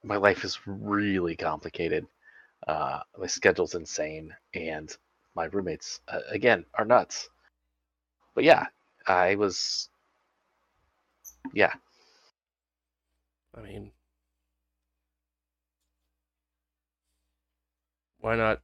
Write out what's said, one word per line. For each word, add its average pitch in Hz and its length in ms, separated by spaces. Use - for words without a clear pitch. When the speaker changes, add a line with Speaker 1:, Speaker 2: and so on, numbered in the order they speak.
Speaker 1:
my 104 140
life 98 280
is 92 220
really 101 680
complicated. 82 720
Uh, 76 340
my 95 80
schedule's 90 480
insane, 78 600
and 156 400
my - 120
roommates, - 640
uh, - 200
again, 107 360
are 110 100
nuts. 113 440
But 127 100
yeah, 156 220
I 92 300
was, - 520
yeah. 101 180
Speaker 2:
I 113 60
mean, 104 300
why 113 160
not 110 280